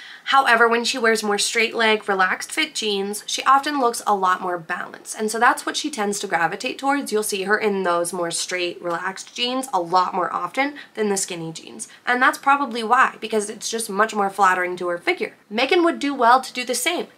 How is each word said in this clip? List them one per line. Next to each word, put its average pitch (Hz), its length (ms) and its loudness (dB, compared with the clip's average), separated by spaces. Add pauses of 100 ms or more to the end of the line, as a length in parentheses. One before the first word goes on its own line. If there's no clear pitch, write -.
(300)
However, 240 380 6
when 233 140 2
she 233 160 -2
wears 226 240 2
more 202 160 0
straight 226 340 0
leg, 214 360 2
relaxed 190 420 0
fit 311 240 -2
jeans, 202 520 -2
she - 180 -6
often 277 340 4
looks 240 300 0
a 208 80 4
lot 185 240 2
more 180 180 -4
balanced. - 580 -10
And 214 140 -2
so 226 80 -4
that's 254 260 4
what 302 120 -4
she 302 120 -4
tends 202 300 -2
to 208 80 -6
gravitate 180 520 -2
towards. 269 340 -2
You'll 214 100 2
see 196 220 -4
her 208 120 2
in 202 280 0
those 170 280 0
more 170 200 -2
straight, 175 500 -4
relaxed 175 540 -6
jeans 254 360 -2
a 185 80 0
lot 180 340 2
more 180 180 -2
often 262 420 -4 (200)
than 214 160 0
the 196 60 0
skinny 165 360 -6
jeans. - 340 -14 (180)
And 247 160 0
that's 294 180 2
probably 269 440 0
why, 247 380 4
because 214 280 -2
it's 214 220 -10
just 226 180 -4
much 214 280 0
more 196 120 2
flattering 180 500 2
to 175 100 -4
her 175 100 -2
figure. - 380 -4 (160)
Meghan 269 320 2
would 269 160 2
do 285 120 -2
well 247 280 2
to - 120 -12
do 247 120 -6
the 247 100 -2
same. 330 320 -2 (120)